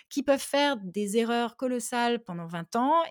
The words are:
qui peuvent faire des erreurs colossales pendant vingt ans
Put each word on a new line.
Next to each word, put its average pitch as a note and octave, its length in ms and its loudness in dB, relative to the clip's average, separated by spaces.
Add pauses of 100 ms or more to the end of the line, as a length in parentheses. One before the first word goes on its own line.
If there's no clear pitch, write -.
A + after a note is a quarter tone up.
qui C#4 140 -4
peuvent C4+ 180 4
faire C#4+ 360 0
des G3+ 400 -2
erreurs A#3 380 0
colossales A#3+ 680 -2
pendant E3+ 240 -8
vingt E3+ 280 -8
ans D4 360 4